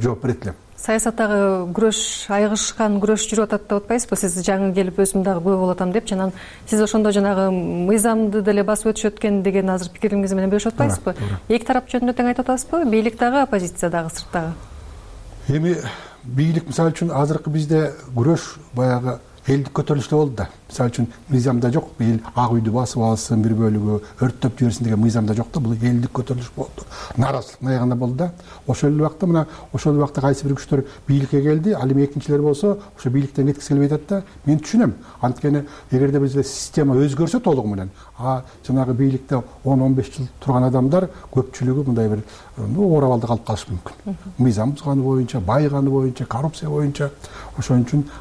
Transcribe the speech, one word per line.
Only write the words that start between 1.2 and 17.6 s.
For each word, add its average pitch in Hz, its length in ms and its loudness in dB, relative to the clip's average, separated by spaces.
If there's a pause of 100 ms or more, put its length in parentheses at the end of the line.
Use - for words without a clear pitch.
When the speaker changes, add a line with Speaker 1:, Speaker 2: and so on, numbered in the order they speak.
Speaker 2:
күрөш, 220 220 2 (340)
айыгышкан 208 680 0
күрөш 208 260 0
жүрүп 214 220 0
атат 208 180 -2
деп 202 140 0
атпайсызбы? 233 340 -2
Сиз 180 240 -2
жаңы 190 320 0
келип, 185 240 0
«Өзүм 196 300 2
дагы 185 160 0
күбө 190 180 2
болуп 180 140 2
атам», — 180 220 -2
деп, 226 120 -2
жанагы 190 240 -2 (380)
сиз 214 100 2
ошондо 214 320 2
жанагы 196 400 2
мыйзамды 202 880 2
деле 202 240 2
басып 214 300 0
өтүшөт 208 260 -4
экен 202 240 2
деген 190 240 2
азыр 185 240 -2
пикириңиз 202 400 0
менен 190 160 0
бөлүшүп 208 240 0
атпайсызбы? - 400 0
Speaker 1:
Туура, 98 240 -4
туура. - 40 -10 (120)
Speaker 2:
Эки 233 160 0
тарап 254 240 0
жөнүндө 247 240 0
тең 247 160 2
айтып 247 160 -2
атасызбы? 311 400 0
Бийлик 220 320 2
дагы, 247 240 2
оппозиция 180 480 -2
дагы, 165 160 -2
сырттагы? 165 460 -6 (920)
Speaker 1:
Эми 160 280 2 (480)
бийлик, 151 480 0
мисалы 165 220 2
үчүн, 170 180 -2
азыркы 147 400 0
бизде 156 380 2 (260)